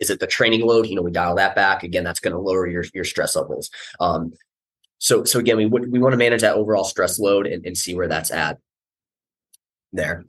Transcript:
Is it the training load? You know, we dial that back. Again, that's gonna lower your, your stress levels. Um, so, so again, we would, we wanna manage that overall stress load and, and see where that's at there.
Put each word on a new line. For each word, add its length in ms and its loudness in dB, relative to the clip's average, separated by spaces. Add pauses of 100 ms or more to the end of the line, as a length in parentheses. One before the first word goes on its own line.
Is 80 -2
it 120 -2
the 60 -2
training 360 2
load? 240 4
You 100 -6
know, 60 0
we 80 -4
dial 260 0
that 180 2
back. 280 2
Again, 200 -2
that's 160 -6
gonna 220 -4
lower 260 0
your, 280 -4
your 100 -6
stress 320 -2
levels. 340 -4 (300)
Um, 320 0 (640)
so, 260 2
so 140 2
again, 200 2
we 80 4
would, 260 0
we 60 2
wanna 180 4
manage 240 4
that 160 4
overall 260 2
stress 380 -2
load 260 2
and, 200 -8
and 100 -8
see 180 -4
where 140 -2
that's 220 -4
at 280 -4 (1300)
there. 360 -6